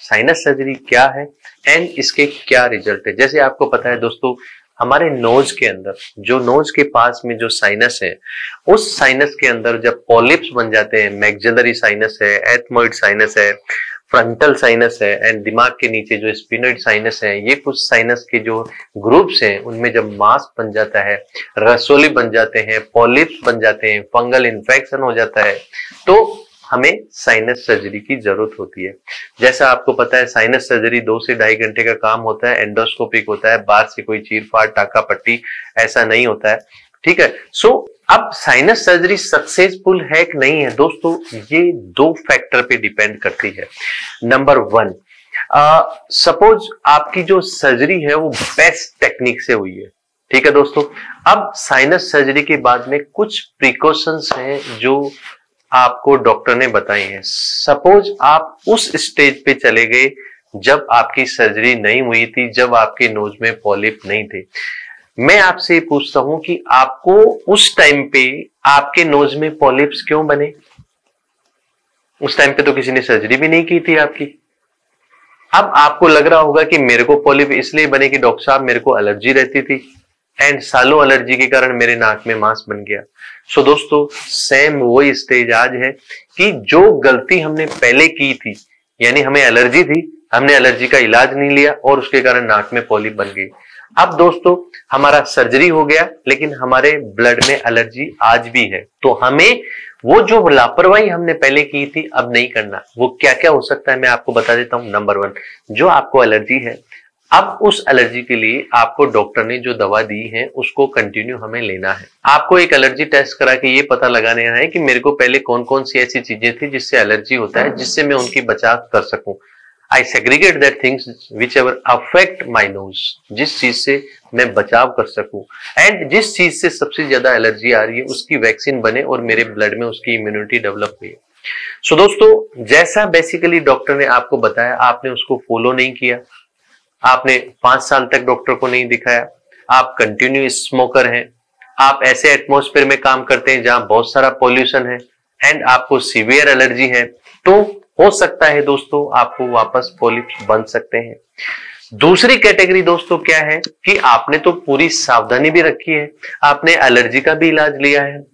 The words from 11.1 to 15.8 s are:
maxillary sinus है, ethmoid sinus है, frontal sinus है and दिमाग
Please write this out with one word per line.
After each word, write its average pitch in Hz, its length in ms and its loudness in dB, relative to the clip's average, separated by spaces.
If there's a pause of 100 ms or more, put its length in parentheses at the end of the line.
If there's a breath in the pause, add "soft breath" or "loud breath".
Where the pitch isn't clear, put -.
maxillary 107 640 0
sinus 110 480 -2
है, 104 100 2 (220)
ethmoid 120 380 -2
sinus 104 460 0
है, 101 140 2 (580 loud breath)
frontal 120 440 2
sinus 117 480 0
है 104 100 0 (100)
and 110 220 -2
दिमाग 117 360 0